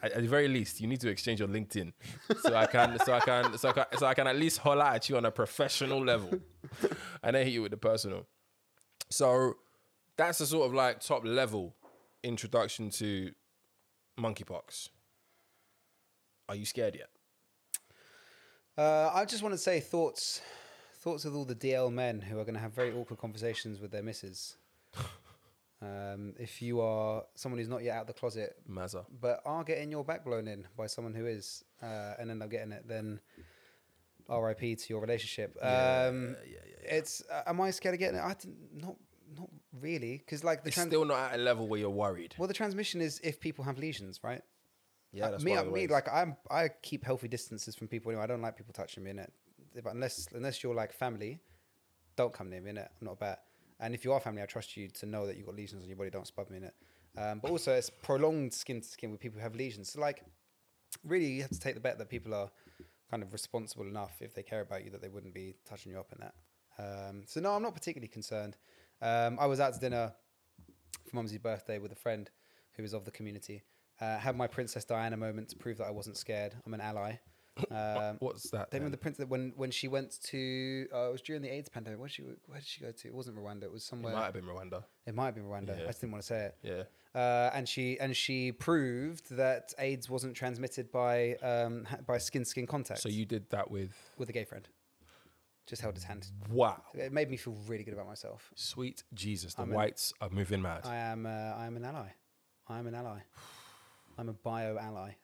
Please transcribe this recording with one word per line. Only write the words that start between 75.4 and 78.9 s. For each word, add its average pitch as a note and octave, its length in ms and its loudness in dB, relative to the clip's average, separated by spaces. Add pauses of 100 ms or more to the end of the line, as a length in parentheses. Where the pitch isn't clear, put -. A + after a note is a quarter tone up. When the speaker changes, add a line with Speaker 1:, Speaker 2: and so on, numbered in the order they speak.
Speaker 2:
to - 60 -16
prove A2+ 220 -6
that A2 80 -4
I G#2+ 40 -4
wasn't G#2 260 -8
scared. G#2 380 -4 (100)
I'm A2 80 -8
an G#2+ 80 -6
ally. G#2+ 360 -4 (540)
Um, G#2+ 500 -2
Speaker 1:
What's - 300 -4
that G#2 200 -4
Speaker 2:
they C#3 80 -2
were C#3 60 -2
Speaker 1:
then? D3 80 -2